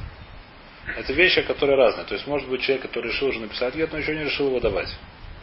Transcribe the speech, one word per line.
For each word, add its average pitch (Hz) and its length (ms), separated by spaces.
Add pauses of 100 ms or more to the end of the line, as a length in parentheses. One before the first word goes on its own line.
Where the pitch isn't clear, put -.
(960)
Это 117 160
вещи, 165 300
которые 139 340
разные. 104 280
То - 100
есть, 98 120
может 135 220
быть, 127 140
человек, 135 200
который 117 300
решил 135 160
уже 110 100
написать 123 380
гет, 160 160
но 151 60
ещё 151 160
не 156 100
решил 143 240
его 127 100
давать. 104 340 (500)